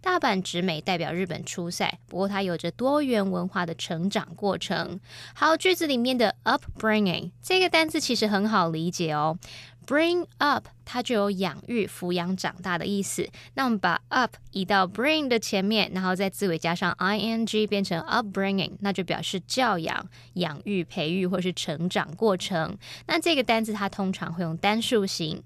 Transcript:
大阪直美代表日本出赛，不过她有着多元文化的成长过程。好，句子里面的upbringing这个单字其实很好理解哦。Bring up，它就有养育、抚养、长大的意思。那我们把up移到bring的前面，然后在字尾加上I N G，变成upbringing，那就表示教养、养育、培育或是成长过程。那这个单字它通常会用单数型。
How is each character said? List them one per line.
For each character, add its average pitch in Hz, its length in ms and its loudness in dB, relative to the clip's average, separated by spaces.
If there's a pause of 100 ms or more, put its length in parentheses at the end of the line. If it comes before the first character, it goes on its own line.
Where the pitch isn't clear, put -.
大 359 180 2
阪 196 220 2
直 175 180 -2
美 165 220 -2
代 180 160 0
表 156 160 -2
日 185 100 -2
本 175 220 -6
出 175 240 -6
赛， - 280 -2 (100)
不 - 100 -6
过 196 100 0
她 196 140 -2
有 175 160 -2
着 170 120 -4
多 269 300 2
元 220 300 2
文 180 180 -2
化 185 160 -2
的 165 100 -6
成 175 360 -2
长 185 240 -2
过 196 240 0
程。 170 420 -4 (320)
好， 320 240 2
句 359 180 4
子 330 120 0
里 277 100 2
面 247 220 2
的 220 260 4
upbringing 214 880 2 (120)
这 370 160 2
个 370 120 4
单 320 180 4
字 311 100 0
其 262 160 0
实 220 120 2
很 208 200 2
好 202 220 2
理 165 220 -2
解 160 240 -2
哦。 156 240 0 (480)
Bring 330 400 2 (120)
up， 277 300 2 (160)
它 - 180 -4
就 240 140 0
有 202 160 2
养 180 340 -2
育、 233 180 0
抚 - 280 -4
养、 180 240 0
长 - 260 -2
大 180 160 0
的 - 80 -2
意 196 160 0
思。 - 260 -4 (260)
那 269 100 0
我 247 60 2
们 220 60 2
把 - 320 2
up - 280 2 (160)
移 190 120 -2
到 190 220 4
bring 277 400 0
的 240 100 2
前 202 280 0
面， 208 280 2
然 185 120 -2
后 185 100 2
在 190 160 0
字 - 160 -2
尾 165 100 2
加 165 160 0
上 175 200 0
I 202 260 0
N 226 260 0
G， 214 220 2
变 202 160 0
成 180 200 -2
upbringing， 196 800 0
那 202 120 -2
就 190 100 -2
表 175 180 -4
示 - 200 -4
教 220 400 0
养、 - 260 -2 (280)
养 156 300 -2
育、 190 200 0
培 160 260 -4
育 180 160 0
或 190 140 0
是 180 120 0
成 165 360 -4
长 175 260 -2
过 202 220 2
程。 165 420 -4 (280)
那 330 140 2
这 339 140 4
个 269 80 2
单 226 220 2
字 220 80 -4
它 202 160 -2
通 190 240 -2
常 175 200 -6
会 175 120 -2
用 160 140 -4
单 214 220 2
数 220 240 2
型。 170 420 -4